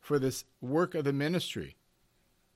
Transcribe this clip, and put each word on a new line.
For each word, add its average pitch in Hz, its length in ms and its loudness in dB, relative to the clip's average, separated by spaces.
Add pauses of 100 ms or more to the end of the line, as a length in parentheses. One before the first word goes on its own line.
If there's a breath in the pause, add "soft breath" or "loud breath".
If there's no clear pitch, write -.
for 147 180 2
this 131 280 0 (160)
work 156 320 2
of 156 100 0
the 139 80 2
ministry, 139 640 -2 (800)